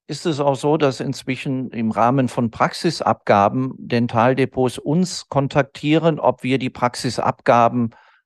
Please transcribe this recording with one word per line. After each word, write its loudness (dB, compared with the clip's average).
ist -6
es -2
auch 2
so, 0
dass 0
inzwischen -6
im -2
Rahmen 2
von -2
Praxisabgaben 0
Dentaldepots 0
uns -2
kontaktieren, 0
ob 0
wir 0
die -4
Praxisabgaben 0